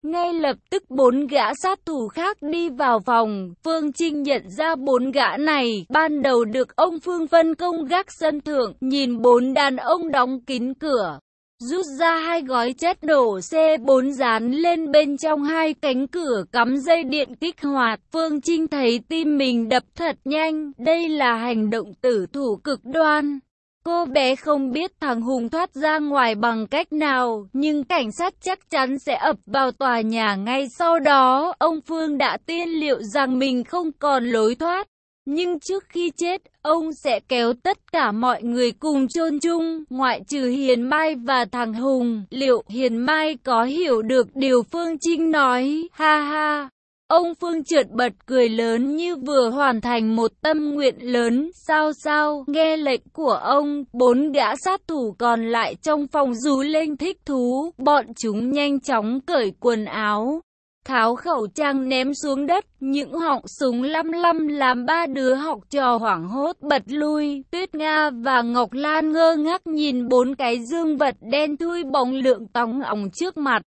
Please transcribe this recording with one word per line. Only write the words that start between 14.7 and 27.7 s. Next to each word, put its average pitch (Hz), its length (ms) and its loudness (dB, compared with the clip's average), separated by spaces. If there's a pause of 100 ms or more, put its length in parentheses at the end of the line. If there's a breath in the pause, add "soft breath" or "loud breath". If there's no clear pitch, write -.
bên 294 240 6
trong 302 260 0
hai 320 320 0
cánh 269 320 -2
cửa, 254 460 -2
cắm 247 240 2
dây 330 280 2
điện 285 300 -2
kích 330 280 -6
hoạt. 254 380 0 (120)
Phương 320 280 -2
Trinh 320 280 0
thấy 240 400 0
tim 302 300 0
mình 240 300 0
đập 247 140 2 (140)
thật 330 280 -4
nhanh, 311 540 -2
đây 330 300 2
là 262 280 2
hành 226 340 -2
động 208 300 -4
tử 220 320 0
thủ 254 320 -2
cực 285 200 -4
đoan. 294 540 0 (460)
Cô 339 200 -2
bé 262 320 2
không 269 360 -2
biết 330 180 -4 (100)
thằng 247 200 -2
Hùng 240 280 -2
thoát 330 260 -4
ra 311 240 0
ngoài 277 360 2
bằng 220 320 0
cách 320 260 -4
nào, 247 600 0
nhưng 294 320 0